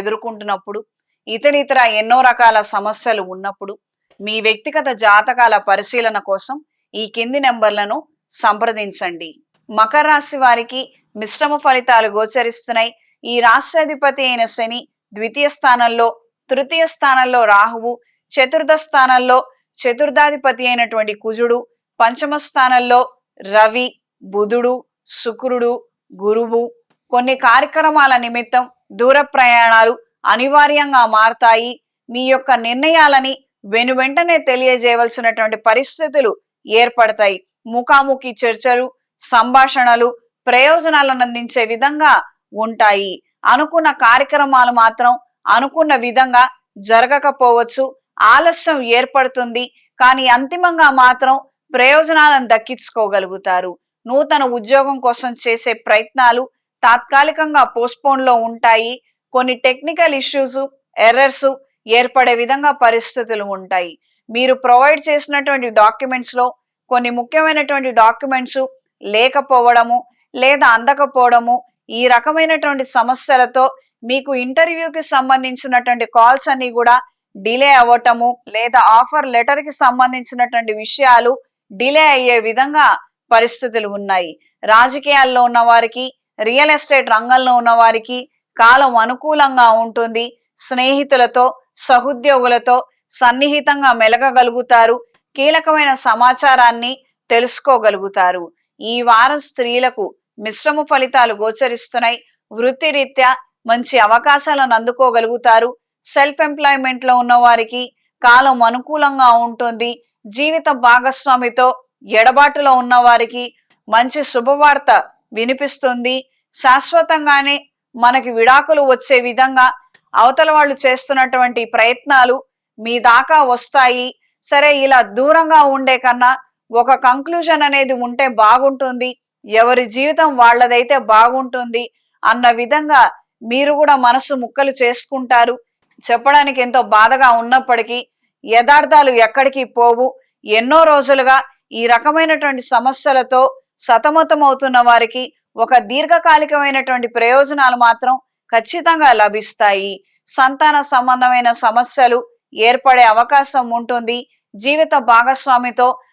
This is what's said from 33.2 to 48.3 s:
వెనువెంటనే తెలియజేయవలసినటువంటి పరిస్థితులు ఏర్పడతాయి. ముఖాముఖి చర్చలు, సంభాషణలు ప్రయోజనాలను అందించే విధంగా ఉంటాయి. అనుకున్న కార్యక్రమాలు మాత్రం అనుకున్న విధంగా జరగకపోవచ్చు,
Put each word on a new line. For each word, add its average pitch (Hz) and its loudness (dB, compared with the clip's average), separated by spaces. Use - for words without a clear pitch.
వెనువెంటనే 262 -2
తెలియజేయవలసినటువంటి 233 -2
పరిస్థితులు 262 -2
ఏర్పడతాయి. 220 0
ముఖాముఖి 269 -2
చర్చలు, 247 -2
సంభాషణలు 247 2
ప్రయోజనాలను 277 2
అందించే 240 -6
విధంగా 285 0
ఉంటాయి. 202 -2
అనుకున్న 302 -2
కార్యక్రమాలు 262 2
మాత్రం 233 2
అనుకున్న 294 0
విధంగా 247 2
జరగకపోవచ్చు, 247 0